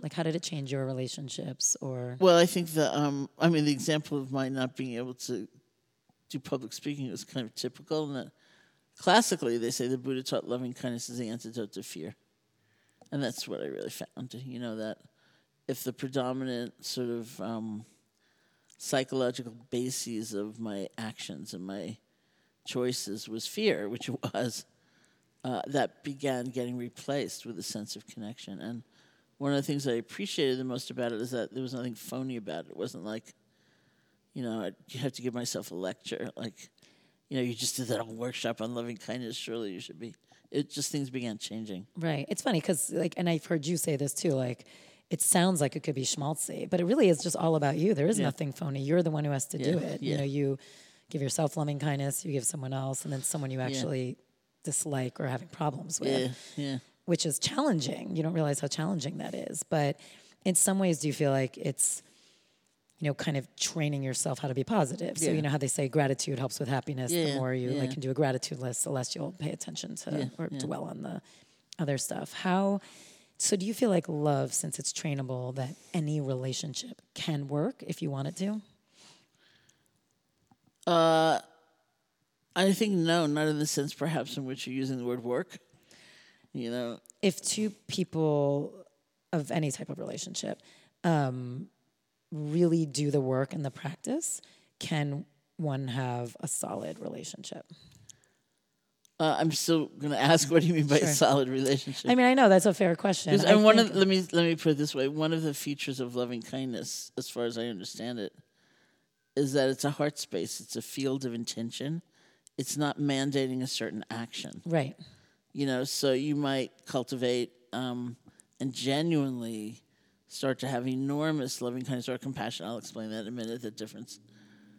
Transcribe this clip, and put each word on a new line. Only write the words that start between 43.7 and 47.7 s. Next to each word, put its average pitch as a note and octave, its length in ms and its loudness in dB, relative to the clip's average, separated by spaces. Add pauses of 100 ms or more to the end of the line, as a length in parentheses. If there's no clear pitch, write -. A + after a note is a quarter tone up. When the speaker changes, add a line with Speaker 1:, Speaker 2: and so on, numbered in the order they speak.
Speaker 1:
say D#3 200 0
this C#3 180 -2
too, D#3+ 200 0
like, B2+ 340 -2 (420)
it D#3+ 100 -2
sounds F3+ 400 6
like C#3 160 2
it D3+ 60 -6
could D3 140 -2
be C3 80 -2
schmaltzy, D3+ 640 -4
but F#3 100 4
it F3 60 2
really A3+ 240 8
is D#3+ 140 6
just E3 120 -2
all E3 200 4
about D3 240 4